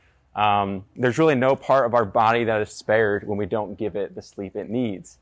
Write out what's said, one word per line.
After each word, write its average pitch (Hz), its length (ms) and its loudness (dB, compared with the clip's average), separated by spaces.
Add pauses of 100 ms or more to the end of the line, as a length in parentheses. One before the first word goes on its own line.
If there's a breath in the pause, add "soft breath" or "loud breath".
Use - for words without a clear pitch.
(360)
Um, 101 480 0 (100)
there's 123 240 0
really 160 160 4
no 131 220 2
part 131 300 2
of 113 80 -2
our 117 100 4
body 117 400 2
that 110 180 0
is 104 80 -6
spared 107 560 0
when 104 100 -4
we 101 100 -4
don't 104 300 -6
give 104 200 -6
it 101 180 -6
the 104 80 -14
sleep - 320 -14
it 101 160 -10
needs. 107 520 -6